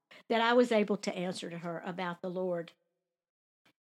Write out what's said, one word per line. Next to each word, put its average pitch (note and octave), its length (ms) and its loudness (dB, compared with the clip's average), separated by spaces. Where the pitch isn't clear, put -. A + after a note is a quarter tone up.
that A3+ 140 2
I A#3 120 4
was B3 180 6
able G#3 260 4
to - 180 -4
answer F3+ 360 -6
to E3+ 80 -10
her E3 260 -8
about F3+ 380 -6
the F#3 80 -6
Lord. F3 400 -4